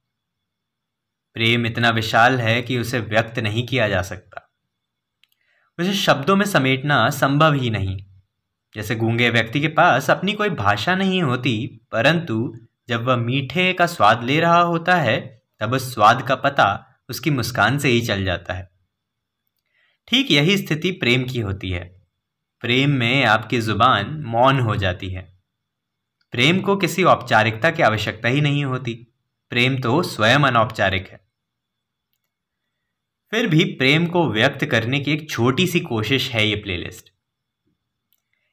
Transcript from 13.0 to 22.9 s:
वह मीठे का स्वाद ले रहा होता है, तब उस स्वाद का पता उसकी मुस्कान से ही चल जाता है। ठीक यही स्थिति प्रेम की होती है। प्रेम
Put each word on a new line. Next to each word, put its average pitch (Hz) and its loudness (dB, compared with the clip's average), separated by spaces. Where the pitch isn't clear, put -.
वह 127 0
मीठे 127 -2
का 180 2
स्वाद 165 2
ले 139 0
रहा 170 4
होता 170 2
है, 143 -2
तब 117 -2
उस 127 -4
स्वाद 113 4
का 135 2
पता 117 0
उसकी 131 -4
मुस्कान 120 0
से 147 0
ही 120 2
चल 101 -2
जाता 90 -4
है। 92 -10
ठीक 262 0
यही 160 4
स्थिति 180 -4
प्रेम 127 0
की 127 -6
होती 95 -6
है। 90 -10
प्रेम 131 0